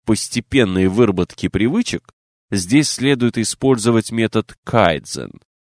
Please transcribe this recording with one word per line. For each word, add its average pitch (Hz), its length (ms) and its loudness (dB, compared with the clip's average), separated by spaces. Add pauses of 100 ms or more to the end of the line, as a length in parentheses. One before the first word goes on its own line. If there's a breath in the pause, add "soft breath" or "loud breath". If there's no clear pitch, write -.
постепенной 104 840 0
выработке 92 600 0
привычек, 123 640 -2 (380)
здесь 104 400 2
следует 123 480 0
использовать 117 760 0
метод 113 500 -4
кайдзен, 82 760 -2 (240)